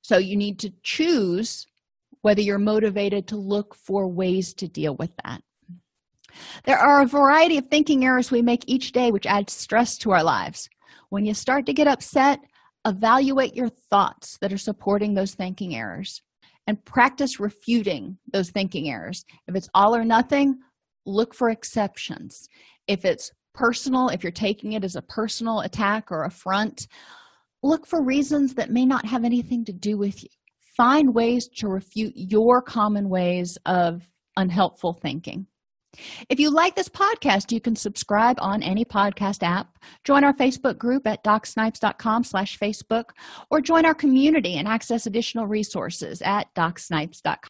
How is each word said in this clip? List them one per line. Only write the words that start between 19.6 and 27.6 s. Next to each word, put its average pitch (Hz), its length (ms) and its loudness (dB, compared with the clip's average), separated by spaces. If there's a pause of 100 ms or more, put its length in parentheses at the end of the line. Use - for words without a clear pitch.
all 208 220 6
or 226 80 0
nothing, 254 560 2 (460)
look 214 280 -2
for 233 160 0
exceptions. - 1000 -6 (380)
If 202 180 -2
it's - 260 -2 (220)
personal, 254 560 0
if 175 120 -4
you're 175 100 -6
taking 214 420 -4
it 208 100 -4
as 185 120 -8
a 147 60 -8
personal 220 600 -6
attack 208 500 -4
or 156 140 -4
affront, 196 600 -4 (760)